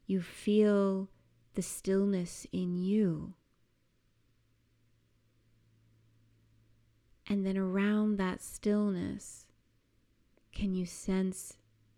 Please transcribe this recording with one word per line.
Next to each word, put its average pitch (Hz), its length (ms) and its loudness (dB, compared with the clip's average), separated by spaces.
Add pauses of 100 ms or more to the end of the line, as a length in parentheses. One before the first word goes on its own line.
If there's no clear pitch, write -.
you 190 140 0
feel 196 880 2 (460)
the 196 80 -2
stillness 190 880 -2
in 180 240 -2
you. 185 580 0 (4000)
And 202 200 0
then 190 100 0
around 202 600 2
that 185 240 -2
stillness, 202 1040 -2 (1040)
can 196 220 -2
you 185 100 -2
sense 185 680 -2 (440)